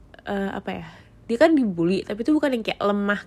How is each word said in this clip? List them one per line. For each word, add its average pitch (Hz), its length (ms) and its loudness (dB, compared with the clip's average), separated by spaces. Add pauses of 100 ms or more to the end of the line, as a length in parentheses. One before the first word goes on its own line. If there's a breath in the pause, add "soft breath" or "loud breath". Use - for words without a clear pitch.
(260)
eh, 196 280 -4
apa 196 160 -8
ya? 170 160 -10 (420 loud breath)
Dia 233 80 0
kan 330 160 6
dibully, 190 560 2
tapi 214 160 -6
tuh 311 140 2
bukan 269 180 0
yang 220 80 -6
kayak - 160 -6
lemah, 202 460 0